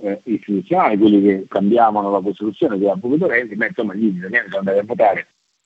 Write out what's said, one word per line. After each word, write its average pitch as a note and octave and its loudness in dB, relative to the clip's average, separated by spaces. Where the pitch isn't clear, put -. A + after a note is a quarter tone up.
eh, G2+ -6
istituzionale, A2 0
quelli G#2 6
che G2 2
cambiavano G#2 2
la G2 0
Costituzione, G#2 -4
che G2 2
ha F#2+ 0
voluto C3+ -2
Renzi, A#2+ -2
beh, A2+ -4
insomma, G2+ -6
gli A2 -2
italiani G2 -2
sono F#2+ -6
andati G2 0
a G#2 0
votare G#2 0